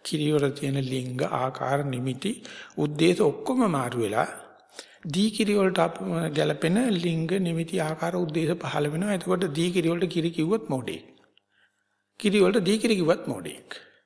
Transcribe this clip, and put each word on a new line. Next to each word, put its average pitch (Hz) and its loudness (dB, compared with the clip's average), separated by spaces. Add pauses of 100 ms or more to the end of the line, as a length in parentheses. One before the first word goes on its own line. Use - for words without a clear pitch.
කිරි 151 -2
වල 147 4
තියෙන 139 -2
ලිංග, 127 -4 (120)
ආකාර, 131 -2
නිමිති, 131 -4 (420)
උද්දේශ 160 2
ඔක්කොම 247 2
මාරු 127 0
වෙලා 107 0 (760)
දී 185 2
කිරි 208 0
වලට 190 4
අප 170 0 (320)
ගැලපෙන 156 2 (140)
ලිංග, 165 0 (140)
නිමිති, 165 -2
ආකාර, 160 -2
උද්දේශ 165 0
පහළ 151 -2
වෙනවා. 185 -2
එතකොට 180 0
දී 165 0
කිරි 175 2
වලට 175 0
කිරි 165 0
කිව්වොත් 180 -2
මොඩේ. 127 -4 (1160)
කිරි 208 4
වලට 196 4
දී 202 2
කිරි 220 2
කිව්වත් 175 2
මොඩේක්. - -10 (280)